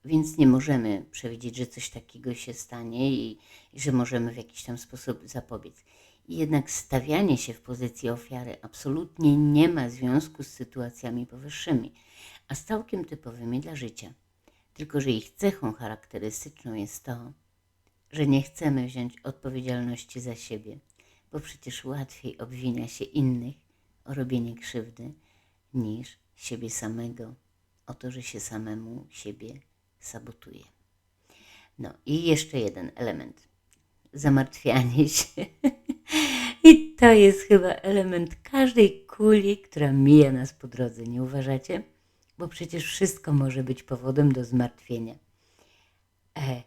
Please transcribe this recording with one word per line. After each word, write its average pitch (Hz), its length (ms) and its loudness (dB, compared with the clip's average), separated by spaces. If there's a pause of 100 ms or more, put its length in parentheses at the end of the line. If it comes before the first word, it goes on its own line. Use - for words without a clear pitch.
więc 156 320 -2
nie 143 100 6
możemy 127 640 2
przewidzieć, 117 440 -12
że 123 120 -8
coś - 220 -14
takiego 123 440 -14
się 117 200 -14
stanie 120 580 -6
i, 113 260 -6 (360)
i 135 60 -18
że 139 120 -2
możemy 120 400 -2
w 120 60 -16
jakiś - 260 -18
tam 120 140 -12
sposób 123 480 -12
zapobiec. - 580 -16 (440)
I 165 100 -12
jednak 151 340 -2
stawianie 151 680 -2
się - 160 -10
w - 80 -20
pozycji 123 480 -8
ofiary 120 520 -10
absolutnie 151 760 0
nie 147 320 6
ma 139 200 -4
związku 131 540 -4
z - 40 -14
sytuacjami 120 800 -10
powyższymi, 135 680 -6 (540)
a 139 80 -8
z - 100 -14
całkiem 214 400 -6
typowymi 120 540 -10
dla 156 160 -10
życia. 117 380 -14 (600)
Tylko 147 280 -6
że 135 100 0
ich 113 180 -4
cechą 196 440 -4
charakterystyczną 110 1000 -12
jest 104 300 -10
to, 120 280 -12 (800)
że 151 160 0
nie 139 140 4
chcemy 139 460 -4
wziąć 123 360 -10
odpowiedzialności 127 960 -8
za 120 160 -10
siebie, 110 440 -16 (520)
bo 151 80 -12
przecież - 460 -16
łatwiej 131 520 -12
obwinia 123 500 -8
się - 180 -12
innych 127 500 -2 (500)
o 135 80 -12
robienie 123 420 -4
krzywdy, 117 580 -14 (600)
niż 117 440 -8 (180)
siebie 117 340 -12
samego 117 640 -10 (540)
o 127 60 -16
to, 127 180 -14
że 127 100 -16
się 117 180 -16
samemu 110 720 -12
siebie 110 500 -18 (440)
sabotuje. - 600 -20 (1160)
No 104 140 -14 (120)
i 156 180 -2
jeszcze 156 360 0
jeden 95 360 -6
element. 90 520 -10 (640)
Zamartwianie 135 960 2
się. - 360 -4 (600)
<laughs> 269 640 8
I - 260 10
to 240 160 10
jest 196 300 10
chyba 185 260 6
element 185 760 -2
każdej 240 640 4
kuli, 208 520 4
która 147 340 -2
mija 139 400 8
nas 131 220 -4
po - 140 -18
drodze, 120 360 -6
nie 120 200 -6
uważacie? 135 600 -4 (540)
Bo 175 100 -10
przecież 170 380 -10
wszystko - 480 -2
może 135 300 0
być 127 200 -6
powodem 135 480 2
do 127 140 -2
zmartwienia. 120 680 -4 (1200)
E, 131 300 -6